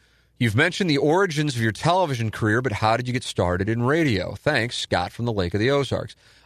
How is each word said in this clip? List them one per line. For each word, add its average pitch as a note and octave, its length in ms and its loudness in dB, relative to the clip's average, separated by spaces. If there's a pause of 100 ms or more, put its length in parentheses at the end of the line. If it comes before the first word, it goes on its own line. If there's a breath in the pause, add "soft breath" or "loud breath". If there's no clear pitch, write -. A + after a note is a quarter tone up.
(380 soft breath)
"You've A2 180 2
mentioned E3+ 340 2
the C#3 80 2
origins D3+ 560 0
of A#2 80 -2
your A2+ 100 2
television C#3+ 580 0
career, A2 300 2
but B2+ 120 -2
how A2 240 2
did B2 100 -6
you B2 60 -4
get B2 120 -4
started F#2 440 0
in A#2 140 -2
radio? C3 520 0
Thanks, A#2+ 420 -2
Scott F2+ 360 -2
from A#2 140 -6
the A#2+ 60 0
Lake F#2 220 -2
of G2+ 60 0
the A#2+ 100 2
Ozarks." C3+ 460 -2 (300 soft breath)